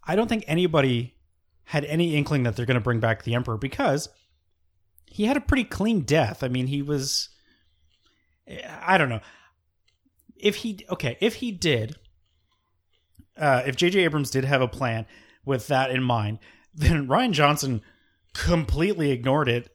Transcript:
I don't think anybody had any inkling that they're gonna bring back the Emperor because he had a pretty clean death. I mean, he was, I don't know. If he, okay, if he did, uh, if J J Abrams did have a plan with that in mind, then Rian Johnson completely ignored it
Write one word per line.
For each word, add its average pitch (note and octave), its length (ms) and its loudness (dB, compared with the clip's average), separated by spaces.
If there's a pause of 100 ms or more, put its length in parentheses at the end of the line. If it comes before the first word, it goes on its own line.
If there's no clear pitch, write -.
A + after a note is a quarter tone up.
I D#3+ 100 -2
don't A3 140 2
think A3+ 180 -2
anybody C#3+ 680 2 (500)
had D3 200 -2
any E3 300 0
inkling C#3+ 300 0
that A#2 120 -2
they're A#2+ 100 -4
gonna B2 140 2
bring A#2 200 0
back A2+ 240 0
the A2+ 100 -2
Emperor A#2+ 240 -2
because D3 500 -2 (1000)
he - 180 -4
had C4 120 2
a C#4 40 -2
pretty C4 240 2
clean G#3 380 -2
death. B2+ 420 0
I B2+ 40 -2
mean, B2+ 180 -2
he C#3+ 140 -2
was, C#3 480 -4 (1500)
I F#3 180 2
don't D3 100 2
know. A2 120 -4 (1160)
If G#3 200 0
he, G#3+ 340 -10
okay, C3+ 300 -4
if A3+ 160 0
he A#3+ 140 -6
did, D3 460 -2 (1400)
uh, C#3 300 2
if C3+ 80 -2
J F3 160 2
J F#3+ 140 4
Abrams D3+ 260 0
did C3+ 140 0
have C3+ 180 2
a B2 60 0
plan A2+ 360 -4 (400)
with C3+ 220 -2
that C3 240 2
in B2+ 120 0
mind, A2 360 0 (340)
then D3+ 360 2
Rian G#3 240 2
Johnson C#3+ 500 2 (500)
completely E3 800 0
ignored C3 380 2
it A#2+ 260 0